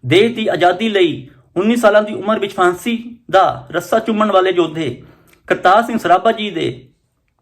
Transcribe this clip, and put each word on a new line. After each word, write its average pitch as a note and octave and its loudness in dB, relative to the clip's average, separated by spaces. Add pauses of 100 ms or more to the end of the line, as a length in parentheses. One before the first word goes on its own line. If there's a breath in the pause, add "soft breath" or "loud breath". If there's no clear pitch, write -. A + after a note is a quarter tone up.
ਦੇਸ਼ G3+ 4
ਦੀ A3 -4
ਆਜ਼ਾਦੀ F#3 0
ਲਈ E3+ 0 (260 soft breath)
ਉੱਨੀ G#3+ 0
ਸਾਲਾਂ G#3+ 4
ਦੀ G#3+ -6
ਉਮਰ G3 -4
ਵਿੱਚ G3 -6
ਫਾਂਸੀ F#3+ -4 (140)
ਦਾ F3+ 2
ਰੱਸਾ F#3 -2
ਚੁੰਮਣ G#3+ -2
ਵਾਲੇ F#3+ 2
ਯੋਧੇ D#3+ -4 (440 soft breath)
ਕਰਤਾਰ F#3 2
ਸਿੰਘ A#3 -6
ਸਰਾਭਾ F#3+ 2
ਜੀ G#3+ -6
ਦੇ D#3+ -8 (540)